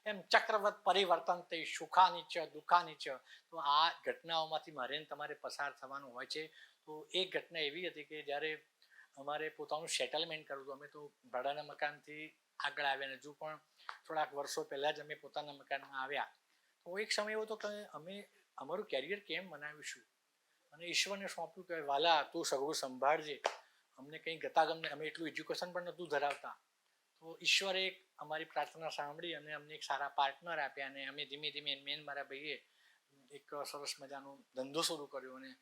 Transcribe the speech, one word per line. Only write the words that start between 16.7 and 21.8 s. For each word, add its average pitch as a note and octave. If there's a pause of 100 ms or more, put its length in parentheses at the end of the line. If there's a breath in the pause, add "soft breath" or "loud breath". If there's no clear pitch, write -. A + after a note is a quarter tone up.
તો F3+
એક G#3+
સમય G#3+
એવો A3
હતો G#3+
કે G#3
અમે G3 (300)
અમારું E3+
કરિયર D#3+
કેમ F3+
બનાવીશું D3+ (680)
અને D#3+
ઈશ્વરને F#3+
સોંપ્યું F3+
કે E3
"વાલા, D3